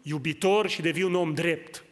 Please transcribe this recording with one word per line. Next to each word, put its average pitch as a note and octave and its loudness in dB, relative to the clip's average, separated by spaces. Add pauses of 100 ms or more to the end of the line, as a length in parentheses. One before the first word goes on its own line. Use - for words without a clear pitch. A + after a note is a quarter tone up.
iubitor D#3+ 0
și - -4
devii E3 0
un F3+ 2
om E3+ 0
drept. E3 -2